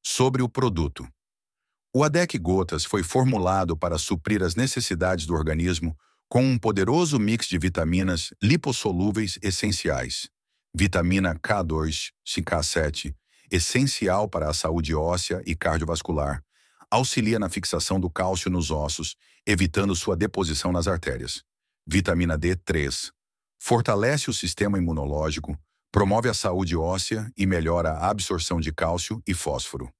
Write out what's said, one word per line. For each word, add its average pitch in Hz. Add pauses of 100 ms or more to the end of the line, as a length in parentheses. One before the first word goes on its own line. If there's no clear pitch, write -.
Sobre 127
o 123
produto. 85 (840)
O 131
adec 160
Gotas 90
foi 101
formulado 95
para 82
suprir 98
as 85
necessidades 92
do 85
organismo 80 (300)
com 127
um 131
poderoso 113
mix 107
de 92
vitaminas 85
lipossolúveis 104
essenciais. 82 (440)
Vitamina 90
K 104
dois, 78 (340)
K 80
sete, 73 (360)
essencial 104
para 78
a 76
saúde 80
óssea 87
e 87
cardiovascular, 80 (480)
auxilia 113
na 95
fixação -
do 90
cálcio 92
nos 85
ossos, 76 (300)
evitando 98
sua 92
deposição 87
nas 87
artérias. 67 (420)
Vitamina 85
D 87
três, - (480)
fortalece 120
o 127
sistema 101
imunológico, 76 (320)
promove 104
a 110
saúde 90
óssea 95
e 98
melhora 82
a 80
absorção 90
de 78
cálcio 87
e 98
fósforo. 67